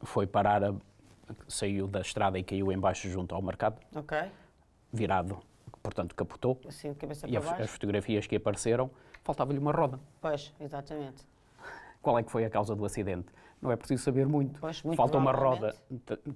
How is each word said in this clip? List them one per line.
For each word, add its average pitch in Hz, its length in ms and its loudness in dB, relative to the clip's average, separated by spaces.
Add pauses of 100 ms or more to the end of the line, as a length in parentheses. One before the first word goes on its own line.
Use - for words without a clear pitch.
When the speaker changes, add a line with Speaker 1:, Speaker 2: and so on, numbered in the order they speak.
Speaker 1:
foi 101 240 0
parar 101 380 4
a 101 100 2 (760)
saiu 98 380 -2
da 98 140 -2
estrada 95 380 0
e 92 60 -2
caiu 98 280 0
em 92 60 0
baixo 95 300 0
junto 90 260 -4
ao 85 80 -2
mercado. 98 380 -2 (140)
Speaker 2:
Ok. 151 220 -6 (760)
Speaker 1:
Virado, 95 460 0 (440)
portanto, 98 320 -6
capotou. 123 520 -2
Speaker 2:
Assim, 147 240 -10
de 143 60 -8
cabeça 147 300 -10
Speaker 1:
E 131 40 -4
Speaker 2:
para 123 80 2
Speaker 1:
a - 40 -2
fo-, 156 80 -2
Speaker 2:
baixo. 175 140 -2
Speaker 1:
as 107 60 -4
fotografias 101 560 0
que 107 100 0
apareceram, 117 540 2 (320)
faltava-lhe 143 360 -2
uma 147 140 2
roda. 143 260 2 (220)
Speaker 2:
Pois, 147 400 -4
exatamente. 143 640 -10 (760)
Speaker 1:
Qual 120 180 4
é 117 40 2
que 110 80 -6
foi 113 140 2
a 113 60 -2
causa 104 260 2
do 101 80 -2
acidente? 95 420 -2 (340)
Não 127 120 0
é 117 40 2
preciso - 280 -2
saber 135 220 4
muito. 143 340 2
Speaker 2:
Pois, 160 220 -8
muito 160 140 -2
Speaker 1:
Falta 156 220 6
uma 135 140 6
roda. 127 420 2 (140)
Speaker 2:
provavelmente. - 480 -8